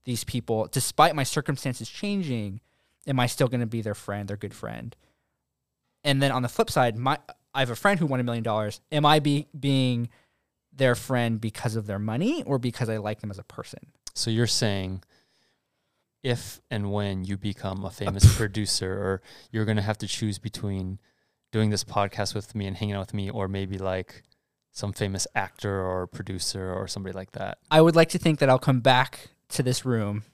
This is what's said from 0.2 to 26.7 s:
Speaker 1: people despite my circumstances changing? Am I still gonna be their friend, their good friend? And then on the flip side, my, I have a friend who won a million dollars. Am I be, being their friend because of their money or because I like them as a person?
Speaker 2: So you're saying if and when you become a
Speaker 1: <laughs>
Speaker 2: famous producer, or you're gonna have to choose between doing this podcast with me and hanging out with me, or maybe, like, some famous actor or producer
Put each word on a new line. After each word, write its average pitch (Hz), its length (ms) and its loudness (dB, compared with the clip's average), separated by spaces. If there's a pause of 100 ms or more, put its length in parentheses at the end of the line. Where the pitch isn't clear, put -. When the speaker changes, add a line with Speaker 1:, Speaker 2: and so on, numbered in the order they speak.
Speaker 1:
people 113 480 -2
despite 151 440 4
my 139 80 0
circumstances 135 640 -4
changing? 127 720 -4 (440)
Am 131 140 2
I 120 80 4
still 127 200 2
gonna 120 200 0
be 113 160 -4
their 107 100 -4
friend, 101 340 -6
their 101 100 -6
good 104 180 -10
friend? 58 400 -10 (1080)
And 139 200 4
then 139 80 4
on 123 100 0
the 120 80 -2
flip - 220 0
side, 120 260 2
my, 135 220 0 (340)
I 135 60 0
have 123 100 2
a 117 60 -4
friend 196 240 4
who 160 80 2
won 131 120 0
a 123 40 0
million 117 200 -2
dollars. 107 380 -2 (100)
Am 151 140 2
I 151 140 8
be, 143 280 0 (100)
being 127 520 0 (640)
their 131 220 4
friend 117 440 0
because 113 380 -4
of 104 100 -4
their 98 120 -4
money 160 440 -2
or 135 160 0
because 117 300 -4
I 110 80 -2
like 107 240 -6
them 104 100 -8
as 98 80 -12
a - 40 -16
person? - 360 -14 (340)
Speaker 2:
So - 160 -2
you're 113 180 4
saying 95 560 0 (1200)
if 123 360 -2 (120)
and 101 200 -2
when 101 320 -2
you 98 140 -4
become 95 480 -6
a 95 60 -8
Speaker 1:
<laughs> - 0 -
Speaker 2:
famous 98 460 6
producer, 101 560 -2
or 95 280 -2 (300)
you're 110 140 0
gonna 107 160 2
have 104 180 -2
to 104 80 -6
choose 104 320 -4
between 95 600 -6 (520)
doing 110 180 2
this 104 140 -2
podcast 101 500 -2
with - 220 -8
me 101 120 -4
and 95 100 -6
hanging 104 180 -2
out 98 60 -4
with - 120 -8
me, 98 160 -4
or 98 180 -4
maybe, 98 300 -6
like, 92 460 -6 (480)
some 104 200 -6
famous 98 340 -4 (100)
actor 98 500 -4
or 92 220 -4
producer 92 680 -8